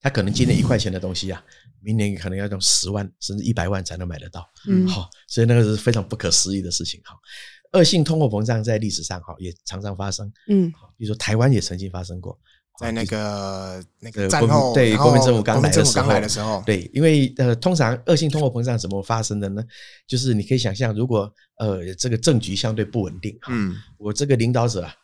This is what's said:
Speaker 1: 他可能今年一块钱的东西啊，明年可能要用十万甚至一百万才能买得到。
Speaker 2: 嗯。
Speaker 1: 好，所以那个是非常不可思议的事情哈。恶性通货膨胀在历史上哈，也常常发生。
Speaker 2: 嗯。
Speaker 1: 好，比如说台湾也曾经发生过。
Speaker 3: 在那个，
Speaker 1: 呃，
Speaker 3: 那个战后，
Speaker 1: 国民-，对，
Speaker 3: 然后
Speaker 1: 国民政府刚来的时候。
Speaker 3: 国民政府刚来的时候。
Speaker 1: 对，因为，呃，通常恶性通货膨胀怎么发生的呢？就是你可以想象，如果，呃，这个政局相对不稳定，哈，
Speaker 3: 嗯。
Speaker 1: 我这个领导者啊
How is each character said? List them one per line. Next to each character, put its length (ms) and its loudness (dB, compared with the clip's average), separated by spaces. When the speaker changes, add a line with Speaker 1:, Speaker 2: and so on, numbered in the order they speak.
Speaker 1:
他 80 0
可 140 -2
能 100 0
今 140 2
年 120 4
一 40 2
块 160 2
钱 120 -2
的 80 -6
东 160 -6
西 160 -6
啊， 120 -10
明 140 -2
年 180 0
可 140 -8
能 100 -6
要 80 -4
用 140 -6
十 300 0
万 200 -4
甚 160 -8
至 80 -6
一 80 0
百 160 -2
万 160 -2
才 120 -10
能 100 -8
买 120 -10
得 120 -16
到。 180 -16
Speaker 2:
嗯。 200 4
Speaker 1:
好， 220 -4
所 140 0
以 40 4
那 80 4
个 80 6
是 140 2
非 160 0
常 140 -2
不 100 -8
可 140 -4
思 260 2
议 60 -4
的 80 -8
事 140 -4
情 200 -10
哈。 100 -20
恶 120 6
性 180 4
通 160 0
货 80 2
膨 160 0
胀 220 -2
在 140 0
历 120 -2
史 120 -8
上 180 -8
哈， 180 -16
也 160 -10
常 160 -12
常 160 -8
发 140 -6
生。 200 -10
Speaker 2:
嗯。 240 2
Speaker 1:
好， 240 -20
比 80 -12
如 80 -4
说 60 -4
台 180 -2
湾 160 4
也 80 4
曾 160 -6
经 140 -8
发 120 -10
生 180 -10
过。 180 -14
Speaker 3:
在 100 -6
那 140 -4
个， 140 -4
Speaker 1:
呃， 680 -8
Speaker 3:
那 120 -18
个 160 -2
战 220 2
后， 0 -
Speaker 1:
国 200 6
民-， 60 0
对， 160 6
Speaker 3:
然 100 4
后 40 4
Speaker 1:
国 100 8
民 80 8
政 140 6
府 60 2
刚 180 2
来 80 4
的 60 2
时 40 6
候。 60 6
Speaker 3:
国 0 -
民 0 -
政 0 -
府 80 4
刚 160 2
来 100 4
的 80 -2
时 140 -2
候。 240 -4
Speaker 1:
对， 300 -2
因 80 2
为， 340 4
呃， 200 2
通 200 0
常 180 2
恶 100 4
性 140 0
通 100 0
货 80 2
膨 140 -4
胀 160 -2
怎 100 -6
么 140 -4
发 200 -2
生 160 -4
的 120 -4
呢？ 120 -6
就 100 -4
是 160 0
你 100 0
可 120 -2
以 40 2
想 160 -2
象， 200 -2
如 120 -2
果， 240 0
呃， 380 -4
这 120 -4
个 80 0
政 240 2
局 160 -6
相 180 -2
对 80 -2
不 200 -4
稳 180 -8
定， 220 -10
哈， 80 -18
Speaker 3:
嗯。 260 -4
Speaker 1:
我 120 -8
这 140 -2
个 100 2
领 160 2
导 160 2
者 160 -2
啊 220 -12